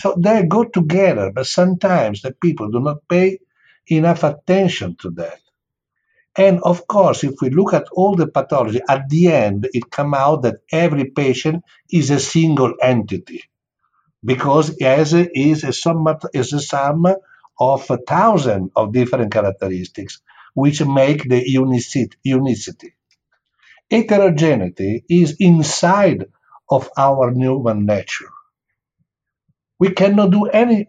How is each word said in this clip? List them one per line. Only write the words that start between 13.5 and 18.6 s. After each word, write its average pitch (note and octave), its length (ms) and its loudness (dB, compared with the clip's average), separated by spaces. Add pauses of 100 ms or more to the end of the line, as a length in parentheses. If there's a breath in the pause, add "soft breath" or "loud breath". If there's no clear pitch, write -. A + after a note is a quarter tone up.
because C#3 420 -2 (140)
as D3 340 2
is D#3 500 2
a C3 80 -4
sum, E3 340 -2 (260)
is B2+ 200 -4
a C#3+ 80 -2
sum D3 460 -2 (520 soft breath)
of C3 320 0
a B2 80 0
thousand C#3 760 -2